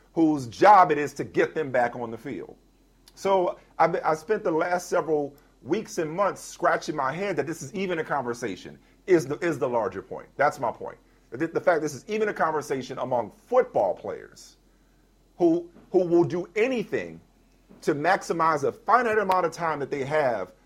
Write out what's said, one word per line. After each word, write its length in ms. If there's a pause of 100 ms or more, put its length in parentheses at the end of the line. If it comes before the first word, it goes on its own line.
(120)
whose 340
job 460
it 60
is 160
to 100
get 300
them 160
back 260
on 140
the 80
field. 360 (600)
So 440 (200)
I, 120 (140)
I 100
spent 300
the 80
last 380
several 440 (280)
weeks 340
and 140
months 320
scratching 520
my 180
head 240
that 100
this 160
is 120
even 240
a 60
conversation 760 (280)
is 200
the, 120
is 200
the 100
larger 340
point. 340
That's 240
my 100
point. 280 (320)
The, 160
the 140
fact 200
this 140
is 140
even 200
a 60
conversation 640
among 320 (160)
football 480
players 640 (800)
who, 320 (220)
who 140
will 200
do 320
anything 640 (640)
to 120
maximize 680
the 100
finite 460
amount 280
of 60
time 260
that 120
they 140
have 480 (140)